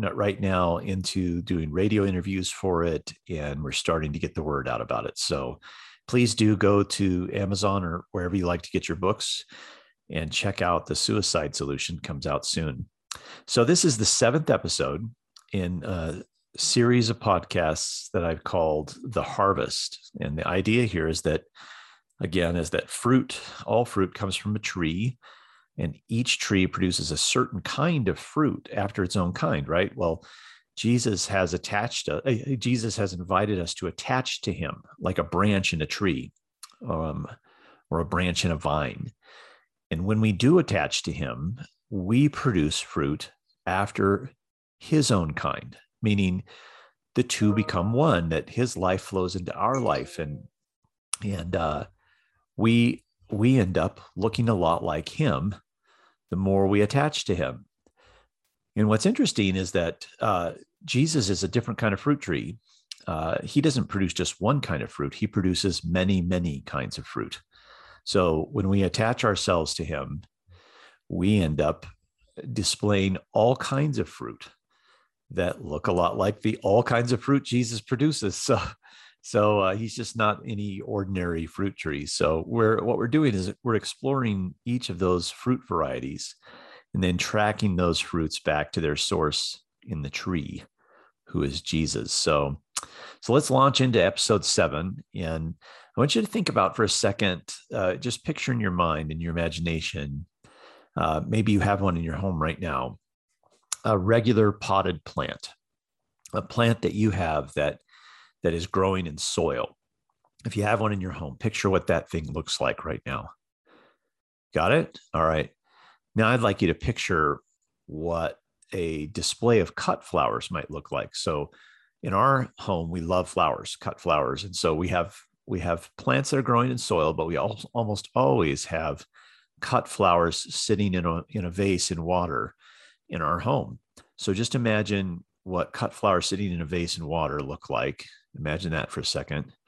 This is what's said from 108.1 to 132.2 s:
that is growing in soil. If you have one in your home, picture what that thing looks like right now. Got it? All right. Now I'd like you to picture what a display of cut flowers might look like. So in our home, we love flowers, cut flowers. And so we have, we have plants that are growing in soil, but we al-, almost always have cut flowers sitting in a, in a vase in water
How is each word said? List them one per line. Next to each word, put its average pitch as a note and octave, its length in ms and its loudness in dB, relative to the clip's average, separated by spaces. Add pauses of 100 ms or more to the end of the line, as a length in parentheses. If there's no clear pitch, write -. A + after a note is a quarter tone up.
that E2 120 2
is E2+ 120 -4
growing F#2+ 400 0
in D2+ 120 -10
soil. C#2+ 580 -2 (720)
If - 100 -6
you G#2 60 0
have G#2 180 2
one G#2+ 120 2
in G2 80 -2
your F#2 120 -4
home, C#2+ 260 -10
picture - 300 -2
what F#2 200 2
that E2 200 0
thing D#2+ 240 -6
looks - 280 -6
like - 240 -2
right - 200 -6
now. - 260 -8 (1200)
Got E2+ 180 2
it? - 260 0 (140)
All E2 120 2
right. D#2 260 2 (640)
Now A2 120 4
I'd A#2+ 120 2
like G#2 220 2
you F2 60 4
to D#2+ 60 2
picture D#2 680 0 (460)
what E2 520 -4 (340)
a D#2+ 360 -4
display A2+ 520 2
of E2 140 -2
cut - 280 -2
flowers B1 480 0
might D#2 200 -8
look D2+ 200 -12
like. B1 240 -6
So D2 360 -4 (520)
in G2 120 -4
our B2+ 440 4
home, E2 320 -2
we F2+ 100 -4
love F2 280 0
flowers, - 480 0
cut - 240 -8
flowers. D2 420 0
And F#2 140 -10
so D#2+ 180 2
we F2 140 -2
have, F2+ 260 -2 (320)
we F2+ 140 -4
have E2+ 380 -4
plants C3 320 0
that C#3 80 2
are C3 40 0
growing A#2+ 280 4
in B2 80 -4
soil, D#2+ 340 2
but D#2+ 140 -2
we E2+ 100 -2
al-, G#2 240 -2 (140)
almost G#2 400 -2
always A#2 500 2
have D#2+ 400 -6 (560)
cut - 280 0
flowers F2 640 2
sitting G2+ 400 0
in F2 100 -2
a, E2 240 -2
in F#2+ 160 -6
a F2 60 -4
vase F#2+ 400 0
in E2+ 120 -4
water E2 520 -2 (560)